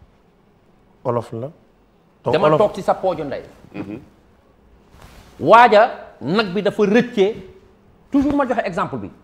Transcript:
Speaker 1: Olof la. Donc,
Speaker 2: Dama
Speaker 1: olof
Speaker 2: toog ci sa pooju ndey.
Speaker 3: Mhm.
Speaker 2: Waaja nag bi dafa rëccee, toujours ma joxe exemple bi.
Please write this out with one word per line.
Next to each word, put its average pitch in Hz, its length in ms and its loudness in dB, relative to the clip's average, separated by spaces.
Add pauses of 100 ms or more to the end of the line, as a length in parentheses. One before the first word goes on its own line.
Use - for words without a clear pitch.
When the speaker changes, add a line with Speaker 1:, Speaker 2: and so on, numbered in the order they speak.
(1040)
Speaker 1:
Olof 120 280 -4
la. 117 160 -12 (760)
Donc, 120 100 -2
Speaker 2:
Dama 151 140 2
Speaker 1:
olof 156 100 4
Speaker 2:
toog 208 160 0
ci 190 80 -10
sa 196 120 0
pooju 175 300 -4
ndey. 117 180 -10 (320)
Speaker 3:
Mhm. 101 260 -12 (1400)
Speaker 2:
Waaja 214 500 6 (300)
nag 185 320 -2
bi 202 100 -2
dafa 196 200 -2
rëccee, 208 540 2 (720)
toujours 285 240 0
ma 285 140 0
joxe 220 160 -2
exemple 180 320 -6
bi. 104 140 -10 (140)